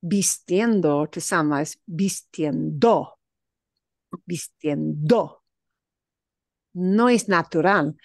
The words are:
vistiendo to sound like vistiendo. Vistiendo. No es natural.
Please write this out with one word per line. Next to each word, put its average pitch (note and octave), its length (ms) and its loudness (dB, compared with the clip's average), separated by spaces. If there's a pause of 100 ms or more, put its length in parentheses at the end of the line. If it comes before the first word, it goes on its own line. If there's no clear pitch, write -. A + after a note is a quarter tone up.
vistiendo F3 1080 0
to E3+ 120 -10
sound D#3+ 300 0
like D3 200 -2 (160)
vistiendo. D#3+ 1300 -2 (1040)
Vistiendo. D#3 1160 -4 (1300)
No F#3+ 340 2
es A#3+ 200 2
natural. E3+ 760 2